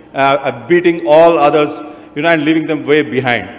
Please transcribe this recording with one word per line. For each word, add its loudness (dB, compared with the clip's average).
uh, -10
uh, -2
beating 0
all 4
others, 2
you -8
know, -2
and 0
leaving 0
them -6
way 2
behind. -2